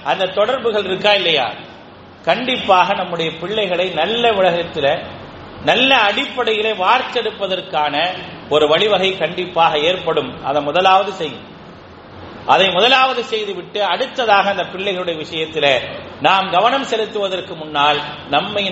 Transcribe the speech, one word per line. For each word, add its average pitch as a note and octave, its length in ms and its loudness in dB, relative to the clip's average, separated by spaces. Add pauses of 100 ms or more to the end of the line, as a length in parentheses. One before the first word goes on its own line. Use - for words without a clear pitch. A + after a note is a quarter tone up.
(100)
அந்த F#3 280 0
தொடர்புகள் A3 500 0
இருக்கா F#3 320 2
இல்லையா, D3 260 0 (800)
கண்டிப்பாக G3 600 2 (100)
நம்முடைய E3+ 320 -4 (100)
பிள்ளைகளை F#3 460 -2 (140)
நல்ல A3+ 240 0 (160)
உலகத்துல E3+ 460 0 (840)
நல்ல B3 200 4 (180)
அடிப்படையிலே A3 640 -2 (100)
வார்த்தெடுப்பதற்கான F#3+ 1120 0 (600)
ஒரு D3+ 180 6
வழிவகை F#3+ 380 4 (120)
கண்டிப்பாக E3 500 0 (160)
ஏற்படும். D#3+ 420 0 (180)
அதை C#3+ 200 0
முதலாவது F#3+ 520 4
செய்யும். B2+ 260 -8 (1040)
அதை F3+ 140 6 (100)
முதலாவது B3+ 460 4 (100)
செய்துவிட்டு G3 480 -6 (120)
அடுத்ததாக A3 600 2
அந்த F3+ 180 -2
பிள்ளைகளுடைய F3+ 480 -4
விஷயத்துல D#3+ 480 -4 (600)
நாம் F#3+ 260 4
கவனம் A#3+ 380 2
செலுத்துவதற்கு G3+ 640 -4
முன்னால் D3+ 440 0 (340)
நம்மை G3+ 380 0